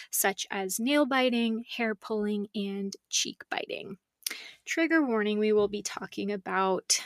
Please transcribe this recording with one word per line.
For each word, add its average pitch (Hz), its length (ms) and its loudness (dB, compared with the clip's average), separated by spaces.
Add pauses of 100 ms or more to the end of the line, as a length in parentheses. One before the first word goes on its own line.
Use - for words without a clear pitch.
(100)
such - 400 0
as 196 300 -4
nail 285 260 4
biting, 233 560 2 (140)
hair 226 180 0
pulling, 208 580 -2
and 196 440 -4 (120)
cheek - 400 -4
biting. - 500 -6 (680)
Trigger 320 400 4
warning, 214 360 2
we 214 120 4
will 208 140 6
be 208 160 -4
talking - 480 -6
about 190 760 0